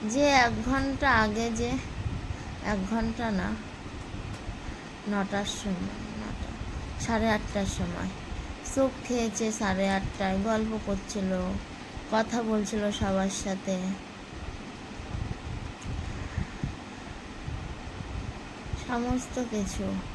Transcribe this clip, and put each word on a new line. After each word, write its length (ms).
যে 160
এক 260
ঘন্টা 460
আগে, 400
যে 200
এক 140
ঘন্টা 420
না, 240
নটার 380
সময়, 480
নটা, 320
সাড়ে 260
আটটার 340
সময় 420
স্যুপ 180
খেয়েছে, 440
সাড়ে 380
আটটায় 540
গল্প 420
করছিল, 680
কথা 320
বলছিল 480
সবার 380
সাথে, 480
সমস্ত 640
কিছু। 320